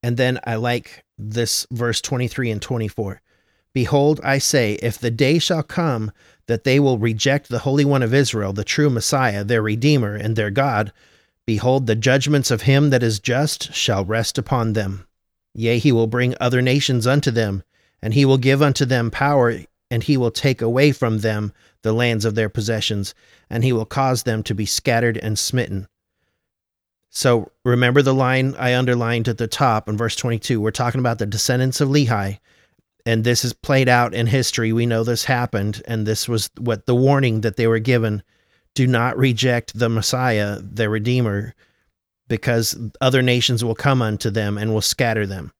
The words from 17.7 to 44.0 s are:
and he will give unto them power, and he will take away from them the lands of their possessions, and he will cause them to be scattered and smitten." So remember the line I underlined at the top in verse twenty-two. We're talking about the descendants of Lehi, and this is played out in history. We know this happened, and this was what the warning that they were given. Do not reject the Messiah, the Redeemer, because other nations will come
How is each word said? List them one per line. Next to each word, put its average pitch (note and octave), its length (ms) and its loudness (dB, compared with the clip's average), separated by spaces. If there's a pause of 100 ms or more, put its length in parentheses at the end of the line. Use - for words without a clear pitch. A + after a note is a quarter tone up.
and G#2+ 120 -2
he C#3 100 4
will C3+ 140 4
give C3+ 240 4
unto C#3+ 240 2
them A#2+ 260 0
power, C#3 480 0 (320)
and A#2 120 -2
he D3 120 2
will A#2+ 160 2
take C3+ 300 -2
away B2+ 320 4
from A2+ 260 0
them G#2 320 -2 (300)
the A2 120 0
lands A#2 300 0
of A2 120 -2
their A2 140 -2
possessions, G#2 640 -4 (360)
and A#2 140 -2
he B2+ 100 2
will A2+ 120 -2
cause C3 380 -2
them A2 200 -2
to A2 120 -4
be G#2 100 -4
scattered A#2 520 0
and G#2+ 200 -4
smitten." G2 500 -4 (1200)
So A#2+ 420 0 (140)
remember B2 360 4
the C3+ 120 2
line C3 440 0
I B2 180 0
underlined A#2+ 520 0
at A2+ 100 -4
the A2+ 100 -4
top A2+ 420 0
in G#2+ 80 -2
verse A2+ 180 -2
twenty-two. A#2 460 -2
We're G#2+ 100 0
talking A#2+ 280 -2
about A#2+ 200 0
the G#2+ 60 -2
descendants B2+ 560 -2
of C#3 80 0
Lehi, A2+ 500 0 (640)
and A2+ 180 0
this A#2+ 220 0
is A#2+ 80 -4
played C3+ 340 0
out A#2+ 260 2
in A#2 140 0
history. A#2 460 0
We A#2 120 2
know A2+ 200 0
this A#2 180 -2
happened, A#2 640 -2
and A2 180 -4
this G#2+ 220 -2
was A2+ 220 -2 (100)
what A#2 260 -4
the B2 100 2
warning C3 460 2
that G#2+ 140 -2
they A#2 100 0
were A2+ 140 2
given. A2 420 0 (540)
Do C3+ 100 2
not B2 320 2
reject B2 600 0
the A#2+ 80 2
Messiah, A2 720 0
the G2+ 300 -4
Redeemer, A2 640 -2 (720)
because A#2 500 -2 (220)
other C3 220 2
nations B2 420 2
will A2+ 120 -2
come C3+ 260 2